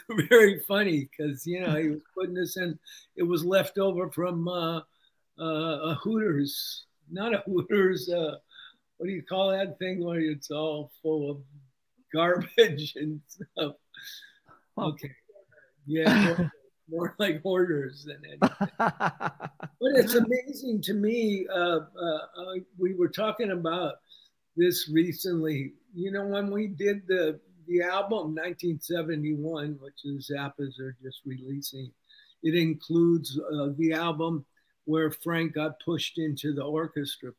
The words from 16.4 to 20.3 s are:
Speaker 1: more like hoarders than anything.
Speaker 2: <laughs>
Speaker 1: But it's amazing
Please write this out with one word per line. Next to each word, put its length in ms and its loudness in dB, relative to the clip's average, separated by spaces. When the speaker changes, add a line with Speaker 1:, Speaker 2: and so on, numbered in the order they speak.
Speaker 1:
more 300 -4
like 240 0
hoarders 640 0
than 200 -16
anything. 540 2
Speaker 2:
<laughs> 640 -2
Speaker 1:
But 160 2
it's 180 6
amazing 680 0